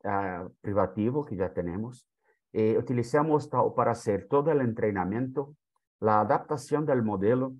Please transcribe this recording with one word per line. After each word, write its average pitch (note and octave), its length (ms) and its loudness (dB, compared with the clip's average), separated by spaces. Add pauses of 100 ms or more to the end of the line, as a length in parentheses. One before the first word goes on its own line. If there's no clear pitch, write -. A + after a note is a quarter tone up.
ah, G2 440 -4 (140)
privativo G#2 640 0
que F#2+ 100 -10
ya F2+ 160 -2
tenemos. G2 560 -8 (460)
Eh, A2 240 2
utilizamos C#3+ 720 0
Tau A#2+ 240 2
para A#2+ 160 2
hacer G#2 380 -2
todo C#3+ 220 2
el C#3+ 120 2
entrenamiento, A#2 920 -2 (460)
la G#2+ 200 4
adaptación D3 640 0
del C3 160 2
modelo A2+ 580 0